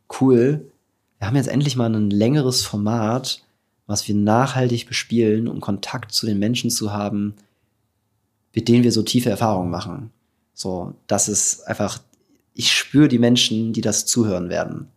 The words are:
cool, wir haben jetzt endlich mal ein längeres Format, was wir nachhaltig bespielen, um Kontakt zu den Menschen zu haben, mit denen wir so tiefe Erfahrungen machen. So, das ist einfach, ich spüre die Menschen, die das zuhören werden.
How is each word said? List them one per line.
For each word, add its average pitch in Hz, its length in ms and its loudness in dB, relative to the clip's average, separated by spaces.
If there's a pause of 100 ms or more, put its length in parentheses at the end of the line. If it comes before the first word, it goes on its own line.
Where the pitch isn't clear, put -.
(200)
cool, 131 500 4 (480)
wir 101 80 -6
haben 120 100 0
jetzt 127 120 0
endlich 143 280 0
mal 117 160 0
ein 107 180 0
längeres 123 540 2
Format, 107 800 -2 (440)
was 104 200 -4
wir 104 80 -2
nachhaltig 120 720 2
bespielen, 113 640 0
um - 120 -8
Kontakt - 520 -6
zu - 140 -2
den 104 120 0
Menschen 117 320 0
zu 107 220 -4
haben, 104 420 -4 (1200)
mit 117 140 -2
denen 120 160 6
wir 117 80 4
so 107 100 2
tiefe 123 280 0
Erfahrungen 95 400 -2
machen. 95 400 -10 (440)
So, 92 380 -8 (140)
das 101 220 0
ist - 380 -2
einfach, - 320 -4 (560)
ich - 180 0
spüre 147 360 4
die 123 100 2
Menschen, 113 540 2
die 113 80 -4
das 104 260 -2
zuhören 92 420 0
werden. 82 480 -6